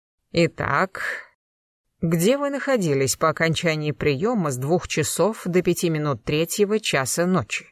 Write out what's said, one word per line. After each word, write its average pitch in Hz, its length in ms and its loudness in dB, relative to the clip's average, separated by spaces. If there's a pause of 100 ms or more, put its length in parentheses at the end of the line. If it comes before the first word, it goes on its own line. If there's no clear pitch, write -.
(320)
«Итак, 160 720 0 (1000)
где 175 360 2
вы 285 120 -4
находились 185 680 0
по 160 120 2
окончании 156 600 0
приёма 156 580 0
с 131 80 -4
двух 147 300 0
часов 170 560 0
до 180 180 2
пяти 175 280 0
минут 151 340 -2
третьего 190 560 0
часа 156 460 0
ночи?» 180 460 -2